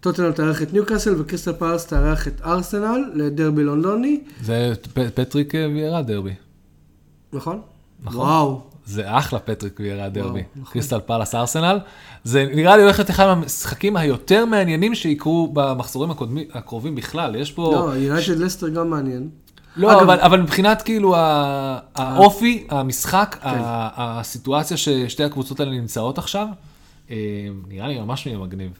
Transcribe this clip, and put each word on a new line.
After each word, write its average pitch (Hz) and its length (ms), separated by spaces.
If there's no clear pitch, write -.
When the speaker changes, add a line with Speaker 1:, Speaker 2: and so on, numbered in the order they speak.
Speaker 1:
טוטנהאם 175 320
תארח 156 300
את 151 100
ניוקאסל, 208 480
וקריסטל 165 320
פלאס 165 340
תארח 151 420
את 143 160
ארסנל, 208 600
לדרבי 151 480
לונדוני. 208 580
Speaker 2:
זה 117 300
פ-, 127 200
פטריק, 143 400
אה, 160 200
ויארה 156 280
דרבי. 101 300
Speaker 1:
נכון? 165 280
Speaker 2:
נכון. 117 220
Speaker 1:
וואו. 143 340
Speaker 2:
זה 104 160
אחלה 135 200
פטריק 104 420
ויארה 101 200
Speaker 1:
וואו, 98 120
Speaker 2:
דרבי. 95 300
Speaker 1:
נכון. 131 160
Speaker 2:
קריסטל 120 280
פלאס 113 340
ארסנל. 160 440
זה 139 300
נראה 170 220
לי 214 60
הולך 202 160
להיות 190 120
אחד 196 160
מהמשחקים 185 680
היותר 170 480
מעניינים 202 500
שיקרו 160 580
במחזורים 139 580
הקודמים, 139 340
הקרובים 123 400
בכלל. 135 420
יש 147 160
פה 165 220
Speaker 1:
לא, 160 220
יונייטד 156 420
לסטר 180 300
גם 165 220
מעניין. 135 380
Speaker 2:
לא, 196 160
Speaker 1:
אגב 196 80
Speaker 2:
אבל, 180 200
אבל 180 200
מבחינת 190 420
כאילו 202 340
ה-, 170 40
Speaker 1:
אה. 135 40
Speaker 2:
האופי, 202 680
המשחק, 147 720
Speaker 1:
כן. 139 60
Speaker 2:
ה-, 117 720
הסיטואציה 135 560
ששתי 131 480
הקבוצות 135 360
האלה 143 100
נמצאות 120 480
עכשיו, 202 280
אה, 117 60
נראה 101 200
לי 135 120
ממש 120 260
מגניב. 95 540